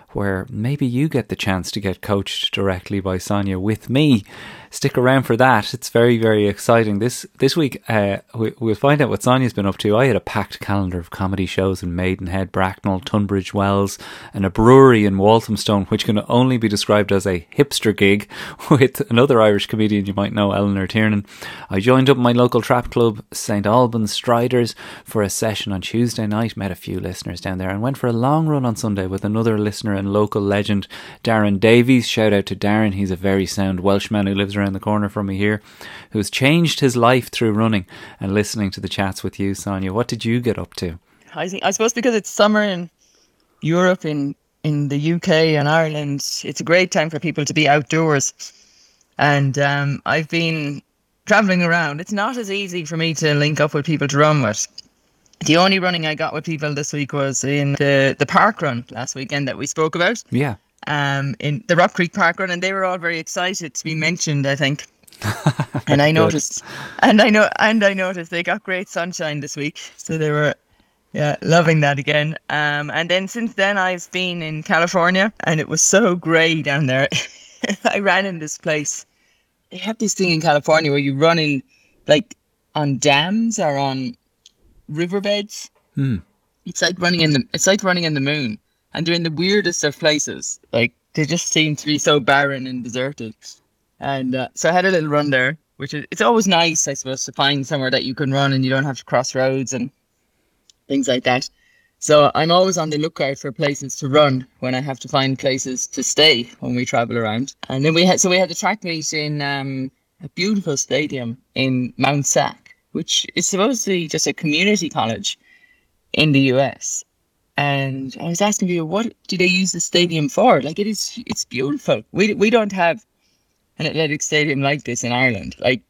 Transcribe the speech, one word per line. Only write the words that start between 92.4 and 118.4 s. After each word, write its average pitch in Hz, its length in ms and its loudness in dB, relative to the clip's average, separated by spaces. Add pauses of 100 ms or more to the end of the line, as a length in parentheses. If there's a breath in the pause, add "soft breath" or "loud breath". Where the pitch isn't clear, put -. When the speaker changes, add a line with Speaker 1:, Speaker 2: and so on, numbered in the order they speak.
Speaker 2:
and 127 160 -8
deserted. 123 520 -8 (640)
And, 135 340 -4
uh, 131 200 -4
so - 160 -2
I - 20 2
had 180 140 2
a 190 60 2
little 156 180 0
run 147 200 0
there, 131 280 2 (200)
which 139 160 -10
is, 147 160 -8
it's 185 120 -4
always 220 260 4
nice, 165 400 2
I 139 60 -4
suppose, 131 320 -8
to 131 80 -12
find 139 340 0
somewhere 135 240 -2
that 131 140 0
you 123 100 -6
can 143 160 -2
run 139 220 2
and 131 100 2
you 127 60 0
don't 135 160 0
have 135 120 -6
to - 60 -16
cross 131 320 -2
roads 131 380 0
and 127 180 -6 (960)
things 139 200 0
like 127 180 0
that. 127 240 0 (500)
So 147 340 6
I'm 160 160 2
always 185 280 4
on 156 140 -2
the 147 60 -2
lookout 147 400 -4
for 143 140 -10
places 143 460 -4
to 143 100 -6
run 131 400 2 (120)
when 127 140 -4
I 127 60 -2
have 135 220 -8
to 123 80 -16
find 135 280 0
places 131 500 -4
to - 140 -8
stay 123 420 4 (180)
when 127 120 -4
we 123 120 -2
travel 117 320 -2
around. 113 380 -4 (120)
And 135 160 -4
then 160 100 2
we 170 120 4
had, 185 160 2
so 185 80 2
we 185 100 4
had 180 100 0
the 170 60 -12
track 202 280 -4
meet 160 280 -6
in, 151 300 -4
um, 139 500 -6 (320)
a 147 60 -14
beautiful 180 480 -2
stadium 131 600 -4 (180)
in 127 420 -2
Mount 135 280 0
Sac, - 500 -2 (180)
which - 420 -4
is 180 100 -2
supposed 220 380 0
to 202 80 -4
be 175 160 -2
just 156 200 -2
a 143 60 -2
community 175 540 0
college 113 500 -2 (760 soft breath)
in 151 180 4
the 135 100 6
U 131 180 4
S. - 440 -4 (540)
And 135 640 -2
I 165 80 -6
was 170 100 -4
asking 202 300 0